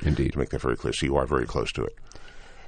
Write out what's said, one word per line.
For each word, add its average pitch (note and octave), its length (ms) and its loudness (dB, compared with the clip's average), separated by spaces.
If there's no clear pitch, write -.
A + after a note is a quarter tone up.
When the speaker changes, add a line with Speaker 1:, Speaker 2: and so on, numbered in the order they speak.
Speaker 1:
Indeed. C2 300 4
Speaker 2:
To D2 60 -2
make C2 120 0
that B1+ 100 -2
very A#1+ 160 2
clear, - 160 -2
so - 140 0
you C2+ 100 4
are C2 100 4
very B1+ 200 2
close - 260 -2
to - 120 -2
it. - 120 -6